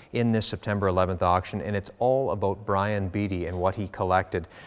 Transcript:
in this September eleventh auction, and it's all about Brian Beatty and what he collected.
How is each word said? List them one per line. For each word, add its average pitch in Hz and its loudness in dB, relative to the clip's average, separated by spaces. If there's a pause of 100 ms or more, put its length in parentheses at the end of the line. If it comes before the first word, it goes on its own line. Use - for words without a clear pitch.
(120)
in 117 2
this 110 2
September 101 0
eleventh 92 2
auction, 92 2
and 104 -4
it's 98 -6
all 131 2
about 101 -2
Brian 101 0
Beatty 95 -2
and 90 -6
what 92 0
he 101 -4
collected. 92 0 (180)